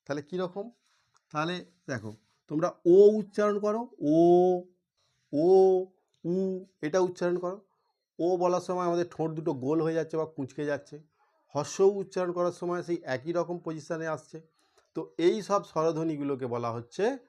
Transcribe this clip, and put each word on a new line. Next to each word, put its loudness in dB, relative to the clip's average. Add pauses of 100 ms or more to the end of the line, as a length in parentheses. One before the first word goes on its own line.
তাহলে -8
কীরকম? -8 (640)
তাহলে -6 (320)
দেখো, -8 (400)
তোমরা -2 (160)
ও 8 (180)
উচ্চারণ -2
করো, -2 (280)
ও, 4 (1160)
ও, 2 (800)
উ, -2 (480)
এটা -2
উচ্চারণ -2
করো। -8 (640)
ও 0 (100)
বলার 0
সময় -2
আমাদের 0
ঠোঁট -4
দুটো -4
গোল -2
হয়ে -2
যাচ্ছে -6
বা -4
কুঁচকে -10
যাচ্ছে। -6 (600)
হর্ষ -4
উ 6
উচ্চারণ -4
করার -2
সময় -6
সেই -4
একই -4
রকম -2
পজিশনে -8
আসছে। -10 (580)
তো -4 (160)
এই 2
সব 0
স্বরধ্বনিগুলোকে -2
বলা -4
হচ্ছে -6 (240)